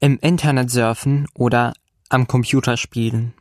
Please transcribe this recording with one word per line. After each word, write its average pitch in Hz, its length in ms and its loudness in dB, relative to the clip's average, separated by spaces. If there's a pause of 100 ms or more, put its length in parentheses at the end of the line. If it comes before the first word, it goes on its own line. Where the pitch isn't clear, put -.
im 139 180 4
Internet 143 520 0
surfen 127 640 0
oder 120 380 0 (380)
am 127 180 2
Computer 127 480 0
spielen. 117 640 -4